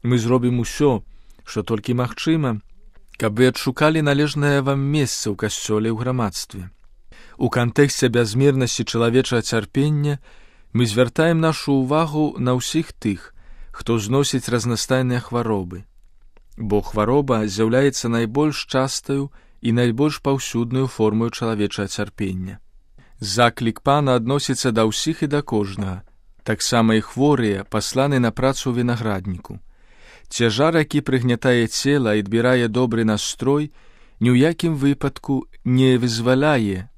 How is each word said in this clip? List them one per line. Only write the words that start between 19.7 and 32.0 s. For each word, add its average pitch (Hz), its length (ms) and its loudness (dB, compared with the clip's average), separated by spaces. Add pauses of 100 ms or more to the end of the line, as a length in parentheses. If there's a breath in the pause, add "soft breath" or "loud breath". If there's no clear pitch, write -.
найбольш 123 460 2
паўсюднаю 127 680 -2
формаю 110 420 0
чалавечага 104 580 -4
цярпення. 95 680 -6 (640 soft breath)
Заклік 113 680 0
Пана 139 320 2
адносіцца 127 540 -2
да 113 160 2
ўсіх - 340 -4
і 147 80 -2
да 147 120 0
кожнага. 98 600 -4 (400)
Таксама 110 560 2
і 107 80 -2
хворыя 123 640 0
пасланы 131 480 0
на 117 160 2
працу 131 380 -2
ў 120 100 -2
вінаградніку. 104 800 -6 (720 soft breath)
Цяжар, 123 480 2
які 147 240 -2
прыгнятае 123 640 2
цела 131 480 0